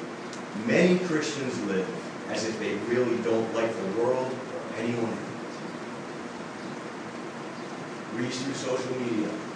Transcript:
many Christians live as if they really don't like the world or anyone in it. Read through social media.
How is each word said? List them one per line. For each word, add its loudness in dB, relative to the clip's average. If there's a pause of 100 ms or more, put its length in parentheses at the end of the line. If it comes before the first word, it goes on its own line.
(680)
many 8
Christians 0
live 2 (420)
as 0
if -2
they 0 (180)
really 4
don't 4
like 2
the 0
world 4
or -6
anyone 2
in 0
it. -2 (3000)
Read 0
through -2
social 0
media. 2 (260)